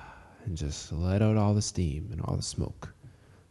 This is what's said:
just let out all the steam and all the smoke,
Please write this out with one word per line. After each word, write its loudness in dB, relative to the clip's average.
just -4
let 2
out 6
all 6
the 4
steam -2
and -4
all 0
the -2
smoke, -6